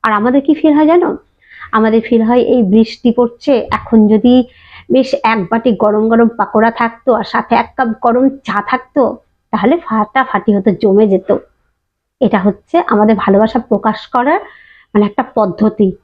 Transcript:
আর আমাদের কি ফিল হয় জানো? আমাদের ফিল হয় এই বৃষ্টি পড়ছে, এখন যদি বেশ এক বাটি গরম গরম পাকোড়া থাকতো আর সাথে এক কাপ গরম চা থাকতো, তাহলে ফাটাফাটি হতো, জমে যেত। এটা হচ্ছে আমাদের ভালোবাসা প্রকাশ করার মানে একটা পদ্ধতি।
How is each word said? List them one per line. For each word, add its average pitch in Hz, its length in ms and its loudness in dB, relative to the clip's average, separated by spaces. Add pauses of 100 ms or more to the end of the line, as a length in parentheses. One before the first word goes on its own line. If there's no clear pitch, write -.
আর 220 80 0
আমাদের 240 300 2
কি 302 120 0
ফিল 302 200 2
হয় 302 120 4
জানো? 330 320 2 (540)
আমাদের 220 300 2
ফিল 226 200 0
হয় 233 180 2
এই - 240 0
বৃষ্টি 220 480 0
পড়ছে, 240 600 -2
এখন 214 360 2
যদি 247 360 2 (480)
বেশ 262 320 0
এক 220 160 0 (100)
বাটি 226 220 -2
গরম 214 380 0
গরম 226 180 4
পাকোড়া 220 440 0
থাকতো 233 420 -4
আর 208 100 -2
সাথে - 320 -4
এক 233 220 -2
কাপ 247 120 -2 (120)
গরম 247 280 2
চা 208 380 -6
থাকতো, - 500 -4 (340)
তাহলে 262 260 0
ফাটাফাটি 220 760 -2
হতো, 202 160 0 (100)
জমে 208 260 2
যেত। 190 300 0 (840)
এটা 214 180 0
হচ্ছে 202 480 -2
আমাদের 214 280 2
ভালোবাসা 208 440 0
প্রকাশ 214 480 -4
করার 285 320 -2 (540)
মানে 208 120 2
একটা 202 180 -6 (120)
পদ্ধতি। 208 560 0 (120)